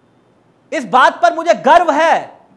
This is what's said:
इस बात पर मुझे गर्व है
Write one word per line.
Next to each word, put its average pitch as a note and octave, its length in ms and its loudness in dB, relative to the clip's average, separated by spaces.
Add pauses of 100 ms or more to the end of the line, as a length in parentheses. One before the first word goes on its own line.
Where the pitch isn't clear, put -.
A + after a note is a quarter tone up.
(720)
इस D4 160 -6
बात C#4 340 0
पर E4+ 140 0
मुझे E4 200 -2
गर्व D#4 360 2
है C#4 400 -2 (260)